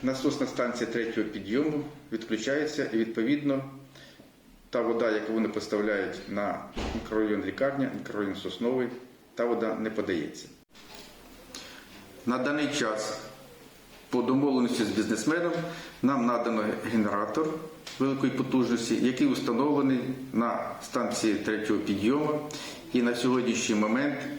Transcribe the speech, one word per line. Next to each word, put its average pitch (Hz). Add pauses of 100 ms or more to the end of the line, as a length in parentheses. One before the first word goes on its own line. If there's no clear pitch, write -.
насосна 131
станція 120
третього 113
підйому 135 (280)
відключається 135
і, 113
відповідно, 135 (1040)
та 123
вода, 113
яку 107
вони 113
поставляють 104 (100)
на 95 (360)
мікрорайон 107
лікарня, 135
мікрорайон 101
Сосновий, 120 (480)
та 120
вода 113
не 110
подається. 98 (1800)
На 123
даний 143
час 110 (920)
по 123
домовленості 127
з 101
бізнесменом 117 (500)
нам 127
надано 117 (280)
генератор 107 (520)
великої 135
потужності, 120
який 127
встановлений 131 (340)
на 104 (120)
станції 117
третього 104
підйому. 139 (540)
І 123
на 120
сьогоднішній 117
момент 120 (200)